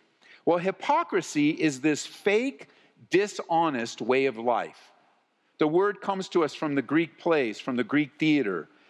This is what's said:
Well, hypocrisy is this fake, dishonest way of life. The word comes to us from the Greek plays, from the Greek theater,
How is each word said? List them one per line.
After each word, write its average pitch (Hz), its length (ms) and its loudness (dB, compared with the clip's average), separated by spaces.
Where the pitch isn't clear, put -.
Well, 170 120 4
hypocrisy 185 920 0
is 156 280 -2
this 147 280 0
fake, 233 640 -2
dishonest 165 920 -2
way 131 240 2
of 123 120 -2
life. 113 540 -4
The 156 80 4
word 190 340 2
comes 190 280 -4
to 175 140 2
us 139 120 -2
from 151 180 -4
the 139 80 0
Greek 156 380 0
plays, 139 400 0
from 127 160 -4
the 120 80 0
Greek 143 340 0
theater, 120 500 2